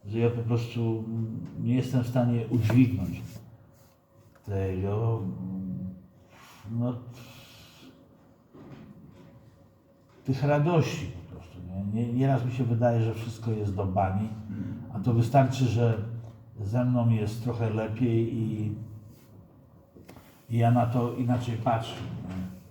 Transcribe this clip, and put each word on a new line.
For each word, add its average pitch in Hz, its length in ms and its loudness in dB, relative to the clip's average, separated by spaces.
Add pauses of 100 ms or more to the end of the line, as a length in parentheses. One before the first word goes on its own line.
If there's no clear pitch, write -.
że 107 120 -4
ja 117 120 4
po 117 120 -4
prostu 113 600 -2 (560)
nie 113 140 0
jestem 127 300 0
w - 40 -4
stanie 120 420 2
udźwignąć 107 720 4 (1200)
tego, 98 760 0 (1500)
no, 120 240 -2 (3250)
tych 135 180 0
radości. 147 640 4 (880)
Nie-, 117 180 0
nieraz 127 320 4
mi 123 80 -2
się 131 120 0
wydaje, 117 380 4
że 110 120 0
wszystko - 360 -6
jest 101 240 -2
do 98 120 0
bani, 95 420 2 (680)
a 101 60 -4
to 120 140 2
wystarczy, 131 500 4
że 117 340 2 (640)
ze 113 240 0
mną 123 240 4
jest 107 360 0
trochę 117 260 -2
lepiej 113 640 0
i, 107 400 -2 (1800)
i 113 80 2
ja 120 120 6
na 120 160 6
to 120 280 0
inaczej 120 420 0
patrzę, 113 400 -2 (320)
nie? 92 220 -6 (200)